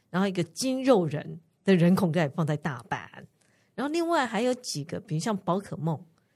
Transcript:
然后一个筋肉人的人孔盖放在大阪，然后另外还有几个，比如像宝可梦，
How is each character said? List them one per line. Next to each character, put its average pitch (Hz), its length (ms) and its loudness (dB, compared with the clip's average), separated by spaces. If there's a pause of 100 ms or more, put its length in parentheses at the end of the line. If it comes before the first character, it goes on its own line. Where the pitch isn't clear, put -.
然 175 100 -2
后 196 80 2
一 196 40 -2
个 185 120 -2
筋 262 400 -4
肉 233 220 6
人 156 340 -6 (240)
的 196 120 6
人 175 200 6
孔 190 160 2
盖 160 160 2
放 156 180 -2
在 147 120 0
大 135 320 -8
阪， 110 180 -8 (680)
然 262 120 -4
后 302 60 -4
另 339 140 0
外 320 180 2
还 226 160 -2
有 254 140 2
几 156 280 -8
个， - 160 -8
比 - 160 -6
如 160 60 -2
像 208 160 -2
宝 185 220 -2
可 - 180 -12
梦， 151 260 -4 (320)